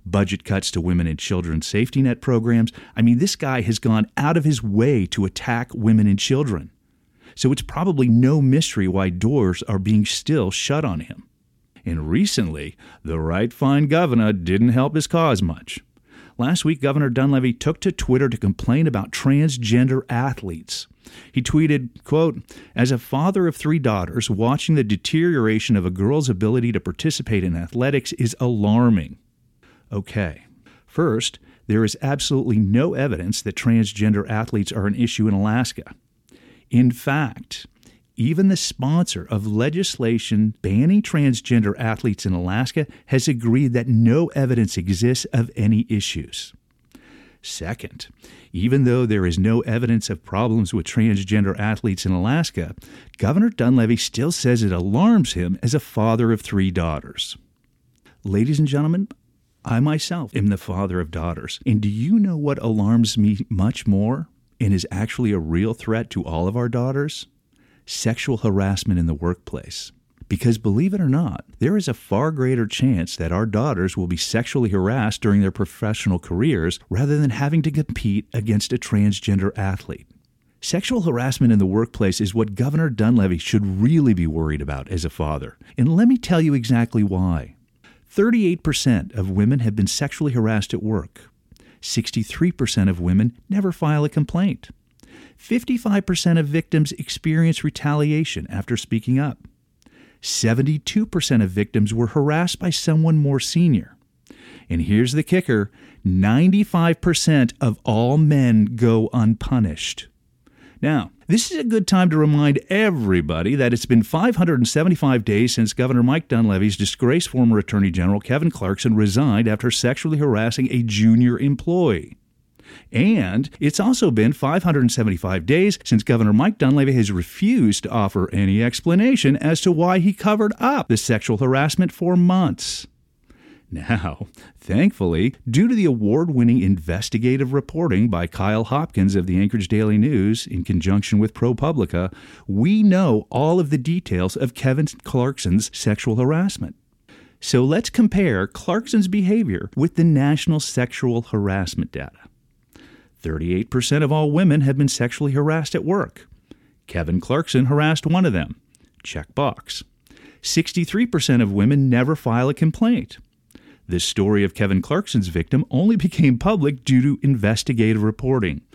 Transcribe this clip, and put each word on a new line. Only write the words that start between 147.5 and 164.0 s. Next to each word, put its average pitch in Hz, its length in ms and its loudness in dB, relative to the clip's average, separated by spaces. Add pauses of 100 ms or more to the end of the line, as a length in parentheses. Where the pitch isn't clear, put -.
let's 160 260 0
compare 180 560 2
Clarkson's 202 640 -2
behavior 190 680 0
with 147 200 0
the 165 80 4
national 151 560 2
sexual 123 640 -2
harassment 98 680 -4
data. - 380 -14 (920)
Thirty-eight 82 500 -4
percent 139 320 0
of 139 80 0
all 156 180 0
women 156 320 4
have 135 160 2
been 143 100 4
sexually 131 440 -4
harassed 147 420 -2
at 170 100 -4
work. - 440 -4 (580)
Kevin 85 340 -2
Clarkson 135 460 0
harassed 147 400 0
one 175 220 2
of 120 60 0
them. - 280 -4 (400)
Check - 320 -12
box. - 500 -6 (600)
Sixty-three 180 640 -2
percent 135 340 0
of 101 100 0
women 131 380 2
never 127 260 2
file 123 340 0
a 147 40 -2
complaint. 214 640 -2 (680)
The 87 140 -4
story 101 460 2